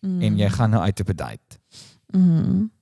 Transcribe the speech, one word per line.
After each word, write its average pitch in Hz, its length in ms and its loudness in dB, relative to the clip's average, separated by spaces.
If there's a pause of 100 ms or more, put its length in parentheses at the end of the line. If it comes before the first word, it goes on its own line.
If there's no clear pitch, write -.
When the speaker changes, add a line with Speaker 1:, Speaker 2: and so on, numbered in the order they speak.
Speaker 1:
Mm. 180 220 -4
Speaker 2:
en 107 140 0
jy 104 140 2
gaan 110 200 0
nou 110 120 2
uit 95 180 -2
op 92 80 -4
'n 92 80 -4
date. 62 420 -14 (540)
Speaker 1:
Mhm. 185 520 2 (180)